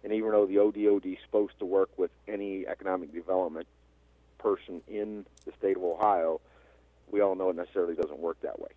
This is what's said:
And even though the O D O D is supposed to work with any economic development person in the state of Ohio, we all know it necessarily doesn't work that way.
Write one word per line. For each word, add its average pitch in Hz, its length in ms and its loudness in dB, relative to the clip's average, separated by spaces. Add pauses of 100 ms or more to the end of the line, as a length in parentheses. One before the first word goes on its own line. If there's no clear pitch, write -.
And 104 100 -4
even 110 200 0
though 104 140 6
the 98 120 2
O 104 120 6
D 104 180 2
O 101 100 6
D 92 120 -6
is 90 140 -8
supposed 104 360 -2
to 101 60 -4
work 95 300 2
with 90 140 0 (160)
any 101 400 -8
economic 92 460 -6
development 85 560 -4 (720)
person 95 500 -2
in 104 380 -8 (180)
the - 140 -12
state 98 180 0
of 92 80 -4
Ohio, 85 560 2 (720)
we 101 100 2
all 98 140 4
know 92 160 0
it 85 60 -2
necessarily 87 380 -2
doesn't 76 240 -4
work 82 220 -4
that - 180 -8
way. 50 180 -12